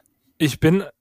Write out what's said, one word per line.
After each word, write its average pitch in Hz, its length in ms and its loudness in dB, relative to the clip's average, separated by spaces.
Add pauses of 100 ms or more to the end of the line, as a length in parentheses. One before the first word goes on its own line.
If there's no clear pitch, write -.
(380)
ich 151 220 -2
bin 185 240 2 (180)